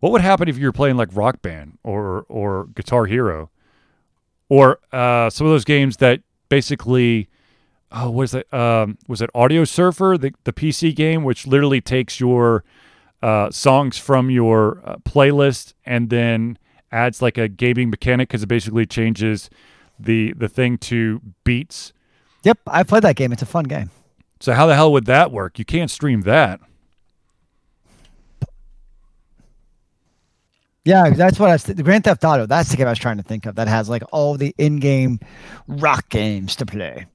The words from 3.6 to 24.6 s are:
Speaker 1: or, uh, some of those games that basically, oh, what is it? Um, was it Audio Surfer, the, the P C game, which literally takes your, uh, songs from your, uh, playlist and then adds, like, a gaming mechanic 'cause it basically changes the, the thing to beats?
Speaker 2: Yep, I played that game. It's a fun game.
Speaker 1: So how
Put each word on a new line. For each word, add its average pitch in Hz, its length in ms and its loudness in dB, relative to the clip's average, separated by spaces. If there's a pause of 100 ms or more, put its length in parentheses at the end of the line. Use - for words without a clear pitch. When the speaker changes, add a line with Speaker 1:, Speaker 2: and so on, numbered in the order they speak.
Speaker 1:
or, 135 300 6 (160)
uh, 120 340 0
some 151 180 -2
of 156 60 4
those 139 140 2
games 139 320 0
that 127 240 4 (260)
basically, 123 800 0 (640)
oh, 120 160 -8
what 120 140 -4
is 127 120 -6
it? - 200 -8
Um, 113 420 0 (100)
was 113 140 -8
it 113 140 -4
Audio 147 300 4
Surfer, 180 540 0
the, 135 140 -4 (120)
the 120 100 -6
P 151 180 -4
C 165 180 -2
game, 156 320 -2
which 131 240 -4
literally 139 360 2
takes - 360 -4
your, 120 460 2 (580)
uh, 107 280 0
songs 135 480 0
from 131 320 0
your, 113 560 2
uh, - 180 -12
playlist 143 720 0 (100)
and 120 240 -4
then 117 500 -2 (320)
adds, 117 300 -2
like, 123 160 0
a 113 100 -2
gaming 120 440 -2
mechanic 127 400 -2
'cause 107 120 -4
it 104 60 -8
basically 113 380 -2
changes 110 640 -4 (460)
the, 113 360 -2
the 113 160 -6
thing 123 280 -2
to 113 440 -4 (240)
beats? - 480 -4 (500)
Speaker 2:
Yep, 220 240 4
I 156 160 2
played 214 220 4
that 160 100 6
game. 127 180 -2
It's 117 100 -6
a 123 40 -8
fun 170 180 -4
game. 98 260 -8 (500)
Speaker 1:
So 120 120 -2
how 135 140 4